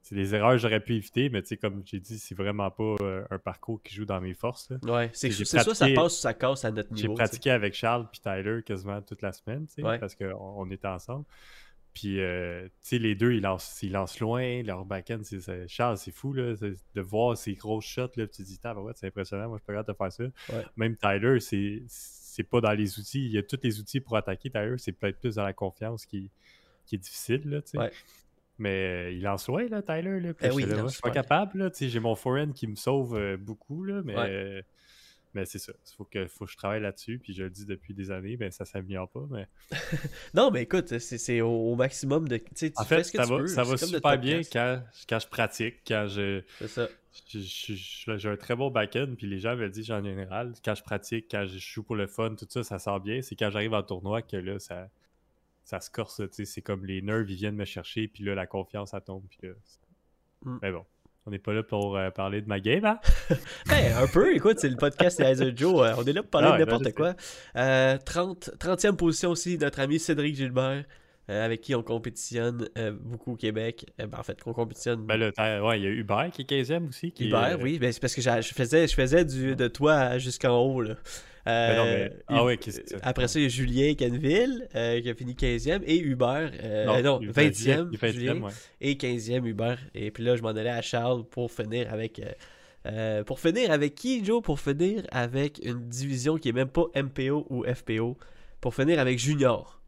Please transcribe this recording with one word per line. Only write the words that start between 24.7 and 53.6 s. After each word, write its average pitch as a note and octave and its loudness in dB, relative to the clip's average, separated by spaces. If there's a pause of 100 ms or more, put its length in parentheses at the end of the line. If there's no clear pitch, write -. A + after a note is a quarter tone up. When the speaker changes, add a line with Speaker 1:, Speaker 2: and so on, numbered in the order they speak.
Speaker 1:
c'est G#2 -6
peut-être G2 -4
plus A#2 -2
dans G#2 -2
la G2 -2
confiance G#2+ -6
qui, G2 -10 (560)
qui - -6
est G2 -4
difficile, A#2+ -4
là, D3 -4
tu - -16
sais. - -6
Speaker 2:
Ouais. A2+ -2 (720)
Speaker 1:
Mais, F#2+ -2
euh, - -6
il F2+ -6
lance G2 -2
loin, F#3+ -2
là, G#2+ -4
Tyler, F3 -4
là, E3+ -6
puis D3 -2
Speaker 2:
Ben B2+ 2
oui, C#3 2
Speaker 1:
j'étais G#2+ 0
là, - 0
Speaker 2:
il « - -
Speaker 1:
Moi, G#2+ 0
Speaker 2:
lance B2+ -2
Speaker 1:
je - -8
suis - -12
pas A#2+ 0
Speaker 2:
super A#2+ -2
bien. C3+ 0
Speaker 1:
capable, F#3+ 2
là, » F#3+ -2
tu - -16
sais, C3+ -2
j'ai A#2 -2
mon A2+ 0
forehand C#3 -2
qui A#2+ -6
me G#2 -8
sauve, B2+ -2
euh, G2+ -2
beaucoup, A2+ -12
là, G3 -6
mais, G#2+ -6
Speaker 2:
Ouais. A#2 -2
Speaker 1:
euh, G2 -8 (720)
mais G2 -4
c'est F#2 -10
ça, - -16
il - -20
faut G#2 -14
que, F#2+ -6
faut - -12
que G2 -12
je - -18
travaille G#2 -2
là-dessus, G#2+ -8
puis G2+ -14
je F#2+ -8
le F#2 -8
dis G2 -16
depuis G2+ -10
des G2 -8
années, F#2+ -8
ben, G#2+ -6
ça F#2+ -10
s'améliore F#2+ -8
pas, B2+ -12
mais G#2 -10 (240)
Speaker 2:
<laughs> - -8
Non, A#3+ 6
mais D#3 0
écoute, C3 0
c'est, A#2+ -8
c'est A#2 0
au, A2+ 2
au A#2+ 0
maximum C#3 0
de, A#2+ -2
tu - -8 (120)
sais, D#3+ -2
tu A#2+ -6
Speaker 1:
En A2 2
Speaker 2:
fais D#3+ 4
Speaker 1:
fait, E3+ 4
Speaker 2:
ce E3+ -8
que C#3+ -2
Speaker 1:
ça B2 6
Speaker 2:
tu A#2 0
Speaker 1:
va, B2+ 2
Speaker 2:
veux, D3 0
Speaker 1:
ça E3 2
va B2+ 2
Speaker 2:
c'est D3+ -2
comme F3+ -2
Speaker 1:
super D3 4
Speaker 2:
notre C3+ 4
Speaker 1:
bien C#3+ 2
Speaker 2:
podcast. E3 -6
Speaker 1:
quand, B2 0 (260)
quand A2+ 0
je - -12
pratique, A2+ -2 (100)
quand G#2+ 0
je G2 -2 (160)
Speaker 2:
C'est G#2+ -10
ça. A#2+ -4 (440)
Speaker 1:
je, A2 -8
je, G2 -8
je, - -12
là, G#2+ -2
j'ai G#2 -4
un G#2 -2
très A#2 -4
bon C3+ -2
back-end, A#2 0
puis G#2+ -10
les G2 -6
gens A2+ -2
me A#2+ -4
le G2+ -4
disent A2 -10
en G#2 -2
général, G2 -6 (120)
quand G#2+ 0
je - -10
pratique, A2 -6
quand G2+ -2
je F#2+ -10
joue - -10
pour A#2 -6
le G2+ -2
fun, A2+ -4
tout G2+ -14
ça, A#2+ -4
ça F#2+ -8
sort G2+ -2
bien. A2 -6
C'est G#2+ -12
quand G#2+ 0
j'arrive G#2+ -2